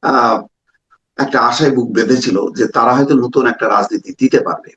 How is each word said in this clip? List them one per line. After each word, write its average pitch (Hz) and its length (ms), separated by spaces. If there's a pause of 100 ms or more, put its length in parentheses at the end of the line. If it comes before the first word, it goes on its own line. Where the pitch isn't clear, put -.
আহ, 117 440 (720)
একটা 135 220
আশায় 123 320
বুক 120 200
বেঁধেছিল 110 460 (160)
যে - 140
তারা 120 280
হয়তো 139 180
নতুন 123 340
একটা - 220
রাজনীতি 104 500
দিতে 127 200
পারবে। - 380